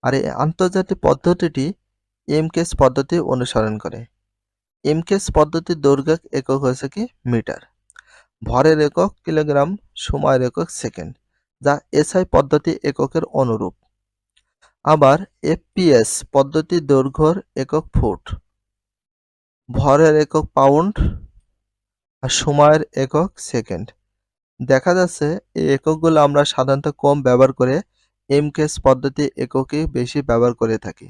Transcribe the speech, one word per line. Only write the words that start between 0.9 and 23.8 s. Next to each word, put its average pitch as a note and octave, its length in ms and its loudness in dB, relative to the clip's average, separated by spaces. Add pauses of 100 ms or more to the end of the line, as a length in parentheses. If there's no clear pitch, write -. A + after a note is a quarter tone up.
পদ্ধতিটি D3+ 580 0 (600)
এমকেএস D#3+ 440 -2 (100)
পদ্ধতি C3+ 360 0 (160)
অনুসরণ A2+ 500 -2
করে। - 160 -10 (880)
এমকেএস E3 400 -2 (120)
পদ্ধতির D#3+ 480 0
দৈর্ঘ্য C#3 300 2 (240)
একক C3+ 260 -4
হচ্ছে B2+ 280 -4
কি? G#3 100 -6 (280)
মিটার। - 300 -4 (800)
ভরের D3+ 360 2 (100)
একক F3+ 240 -2 (140)
কিলোগ্রাম, D3+ 440 0 (360)
সময়ের C3+ 440 0
একক - 180 -6 (140)
সেকেন্ড, F2+ 300 -10 (500)
যা C#3+ 120 2 (260)
এসআই F#3 260 0 (100)
পদ্ধতি D3+ 360 0 (180)
এককের C#3+ 340 -4 (180)
অনুরূপ। A2 340 -2 (1160)
আবার D3 240 4 (360)
এফপিএস D3+ 560 2 (240)
পদ্ধতির D#3 580 0
দৈর্ঘ্যর C#3 440 2 (280)
একক D3+ 220 -4 (100)
ফুট, G2+ 280 -2 (1500)
ভরের C#3+ 540 4
একক - 220 -2 (120)
পাউন্ড D3 380 4 (1300)
আর C3 80 -4 (100)
সময়ের D3 400 4 (220)
একক D3+ 260 -2 (200)
সেকেন্ড। G#2+ 380 -6 (720)